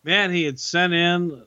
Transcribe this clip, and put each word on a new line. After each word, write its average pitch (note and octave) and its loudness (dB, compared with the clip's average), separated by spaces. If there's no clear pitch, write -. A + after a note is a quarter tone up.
Man, F#3 0
he F3 0
had C#3 -4
sent F3 0
in F3 0